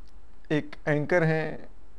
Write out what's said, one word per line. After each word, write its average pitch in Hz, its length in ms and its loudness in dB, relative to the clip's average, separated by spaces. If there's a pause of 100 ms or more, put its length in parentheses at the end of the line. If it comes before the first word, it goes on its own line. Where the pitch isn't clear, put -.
(520)
एक 147 240 0 (120)
एंकर 151 360 4
हैं 156 440 0 (300)